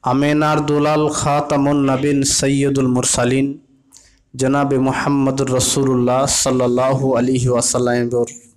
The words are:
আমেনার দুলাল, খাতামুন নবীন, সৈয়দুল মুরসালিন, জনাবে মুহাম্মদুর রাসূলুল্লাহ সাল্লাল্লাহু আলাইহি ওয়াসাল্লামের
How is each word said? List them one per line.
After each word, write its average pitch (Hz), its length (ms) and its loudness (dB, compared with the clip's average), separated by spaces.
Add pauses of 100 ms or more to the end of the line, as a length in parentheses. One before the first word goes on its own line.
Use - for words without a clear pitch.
(100)
আমেনার 147 480 2 (100)
দুলাল, 151 360 2 (140)
খাতামুন 147 600 0 (100)
নবীন, 139 280 0 (200)
সৈয়দুল 139 580 0
মুরসালিন, 127 520 0 (920)
জনাবে 135 360 0 (100)
মুহাম্মদুর 135 640 -2 (100)
রাসূলুল্লাহ 127 640 0 (220)
সাল্লাল্লাহু 127 640 0 (120)
আলাইহি 127 360 0
ওয়াসাল্লামের 120 760 0 (280)